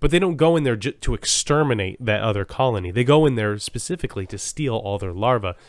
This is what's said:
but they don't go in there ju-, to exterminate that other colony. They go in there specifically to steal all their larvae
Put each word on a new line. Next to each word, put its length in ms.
but 100
they 80
don't 180
go 200
in 80
there 120
ju-, 160
to 220
exterminate 880
that 180
other 220
colony. 460
They 140
go 220
in 80
there 240
specifically 680
to 120
steal 380
all 220
their 140
larvae 400